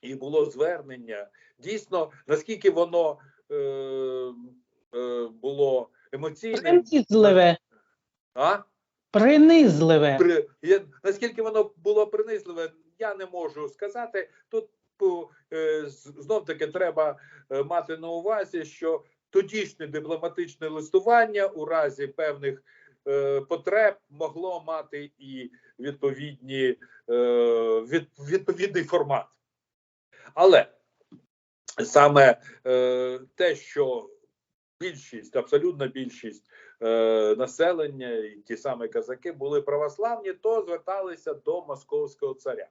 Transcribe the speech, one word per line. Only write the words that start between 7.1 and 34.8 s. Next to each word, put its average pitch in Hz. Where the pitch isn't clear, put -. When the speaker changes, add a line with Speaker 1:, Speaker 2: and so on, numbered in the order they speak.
Speaker 1:
А? 165
Speaker 2:
Принизливе. 202
Speaker 1:
При-, 165
я, 190
наскільки 214
воно 214
було 208
принизливе, 202
я 214
не 190
можу 156
сказати. 202
Тут, 220
по-, 175
е, 156
з-, 143
знов-таки 160
треба, 156
е, 135
мати 160
на 160
увазі, 180
що 160
тодішнє 196
дипломатичне 160
листування 196
у 151
разі 147
певних, 143
е, 139
потреб 202
могло 160
мати 147
і 131
відповідні, 139
е, 123
від-, 143
відповідний 175
формат. 143
Але 339
саме, 143
е, 127
те, 175
що 127